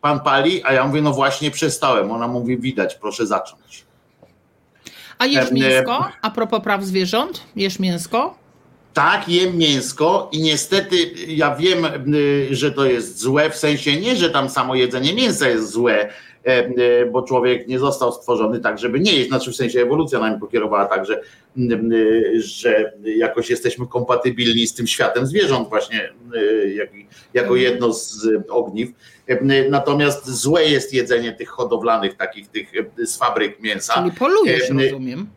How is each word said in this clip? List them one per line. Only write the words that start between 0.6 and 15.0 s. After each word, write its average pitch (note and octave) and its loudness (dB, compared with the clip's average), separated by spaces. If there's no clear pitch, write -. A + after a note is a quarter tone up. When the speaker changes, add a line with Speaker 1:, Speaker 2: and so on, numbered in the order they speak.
Speaker 1:
A C3+ 2
ja C3 4
mówię: C#3+ 0
"No D3 2
właśnie C#3 0
przestałem." B2+ 0
Ona A#2 -4
mówi: B2 -2
"Widać, A#2 -4
proszę G#2 -4
zacząć". - -8
Speaker 2:
A B3 2
jesz C4 2
Speaker 1:
Em, B3+ 0
nie. C4+ 2
Speaker 2:
mięsko? B3+ 2
A A3 -2
propos A3 -2
praw G3 -2
zwierząt, G3 -2
jesz G3 -4
mięsko? F#3+ -2
Speaker 1:
Tak, E3 2
jem F3+ 2
mięsko C#3+ 2
i D#3 -4
niestety F#3 0
ja D3+ 0
wiem, F3 2
y, C#3+ 2
że C3+ 0
to C#3 2
jest A2+ 0
złe, C#3 2
w D#3 -8
sensie D3 0
nie, A#3+ 0
że F3 2
tam C3+ 0
samo C3 -2
jedzenie B2+ 0